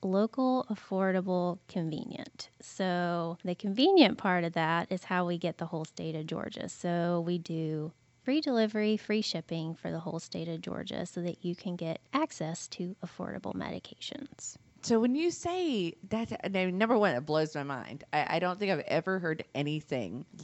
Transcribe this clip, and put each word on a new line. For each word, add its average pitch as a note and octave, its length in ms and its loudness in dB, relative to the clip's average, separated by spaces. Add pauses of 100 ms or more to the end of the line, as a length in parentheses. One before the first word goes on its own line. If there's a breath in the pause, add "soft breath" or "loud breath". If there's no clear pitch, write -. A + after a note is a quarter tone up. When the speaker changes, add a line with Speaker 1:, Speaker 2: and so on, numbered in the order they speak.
Speaker 1:
local, A3+ 680 2
affordable, F#3 960 0
convenient. - 840 -6 (100)
So F3 840 -2
the F3+ 120 -2
convenient A#3+ 600 6
part F3+ 280 2
of E3+ 80 0
that E3 400 2
is F#3 100 -2
how F3+ 240 0
we F3 120 0
get E3+ 200 -2
the E3 80 -6
whole D#3+ 200 -4
state D#3+ 280 -6
of D#3 120 -6
Georgia. - 420 -6
So E3+ 580 0
we F3 120 2
do D#3+ 520 -2 (320)
free C#4+ 180 2
delivery, G#3+ 560 2
free G#3+ 260 0
shipping E3 520 -4
for E3+ 160 -6
the E3 100 -2
whole E3+ 200 -6
state E3 260 -8
of E3 140 -6
Georgia - 440 -6
so F3 180 -6
that F3 220 -4
you F3 120 -2
can F3 180 -6
get E3 260 -4 (120)
access F3+ 560 -2
to F3+ 260 -8 (100)
affordable - 520 -8
medications. - 1000 -10 (260)
Speaker 2:
So A3+ 180 4
when B3 160 4
you E4+ 160 2
say D#4+ 640 0 (160)
that, A3+ 340 -4
I F#3+ 40 -4
mean, F#3 300 2
number A3+ 180 6
one, G3 200 6
it D3 100 -2
blows D#3 300 2
my C#3+ 80 -2
mind. C#3 480 -8
I, D3+ 240 2
I - 20 0
don't F3+ 180 0
think G3+ 140 0
I've D#3+ 100 2
ever F#3 380 0
heard D#3+ 240 -2 (100)
anything C#3 720 -2 (200)